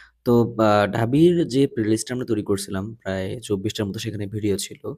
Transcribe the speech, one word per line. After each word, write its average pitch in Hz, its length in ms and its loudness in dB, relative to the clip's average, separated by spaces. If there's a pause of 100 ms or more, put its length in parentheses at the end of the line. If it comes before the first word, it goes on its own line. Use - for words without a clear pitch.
(260)
তো, 120 340 4
আহ, 104 320 4
ঢাবির 151 560 4
যে 135 200 2
প্লেলিস্টটা 110 460 -2
আমরা 123 120 -4
তৈরি 104 180 -2
করছিলাম, 98 520 -4
প্রায় 95 460 -6
চব্বিশটার 104 440 -4
মতো 98 140 -6
সেখানে 104 280 -6
ভিডিও 101 300 -2
ছিল। - 240 -12 (160)